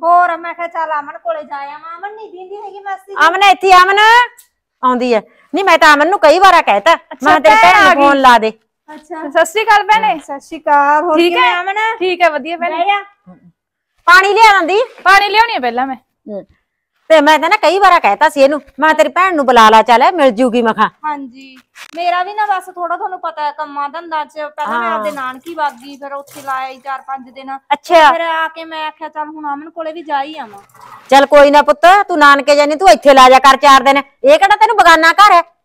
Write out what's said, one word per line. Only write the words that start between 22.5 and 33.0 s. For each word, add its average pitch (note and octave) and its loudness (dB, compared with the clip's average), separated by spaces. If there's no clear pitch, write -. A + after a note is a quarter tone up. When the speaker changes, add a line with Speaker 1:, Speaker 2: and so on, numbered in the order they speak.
Speaker 1:
ਥੋੜਾ F4 -8
ਤੁਹਾਨੂੰ F#4 -12
ਪਤਾ D#4+ -10
ਹੈ D4 -8
ਕੰਮਾਂ C#4+ -12
ਧੰਦਾ D#4+ -12
ਚ, D4+ -18
ਪਹਿਲਾਂ D4 -10
ਮੈਂ A#3 -6
Speaker 2:
ਹਾਂ। - -6
Speaker 1:
ਆਪਦੇ D#4 -8
ਨਾਨਕੀ C4+ -14
ਵਗ D4+ -6
ਗਈ, C4+ -20
ਫਿਰ C#4 -18
ਉੱਥੇ C#4+ -18
ਲਾਇਆ C4 -10
ਹੀ C4 -18
ਚਾਰ C4 -14
ਪੰਜ C4 -16
ਦਿਨ। C4 -16
Speaker 2:
ਅੱਛਾ। D#4 2
Speaker 1:
ਫਿਰ E4 -4
ਆ D#4+ -6
ਕੇ D#4+ -16
ਮੈਂ D#4 -12
ਆਖਿਆ D#4 -16
ਚੱਲ D4+ -12
ਹੁਣ D4+ -12
ਅਮਨ D4+ -14
ਕੋਲੇ D#4+ -12
ਵੀ E4+ -16
ਜਾ C#4+ -6
ਹੀ D#4 -16
ਆਵਾਂ। A3 -18
Speaker 2:
ਚੱਲ C#4 4
ਕੋਈ C#4+ 4
ਨਾ D4 4
ਪੁੱਤ, D4 0
ਤੂੰ F4 -4
ਨਾਨਕੇ C#4+ 2
ਜਾਨੀ, D4 0
ਤੂੰ D4 2
ਇੱਥੇ C#4+ 4